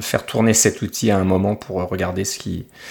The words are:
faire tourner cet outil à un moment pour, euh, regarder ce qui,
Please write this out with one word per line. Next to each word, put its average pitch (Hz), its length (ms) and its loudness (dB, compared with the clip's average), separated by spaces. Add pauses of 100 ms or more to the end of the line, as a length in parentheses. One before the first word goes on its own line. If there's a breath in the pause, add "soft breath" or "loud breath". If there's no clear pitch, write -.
faire - 240 -2
tourner 113 300 4
cet - 260 2
outil 107 300 0
à 98 80 4
un 92 40 2
moment 95 320 2
pour, 92 260 -6
euh, 90 40 -2
regarder 90 400 -4
ce - 140 -8
qui, 90 260 -8 (260 loud breath)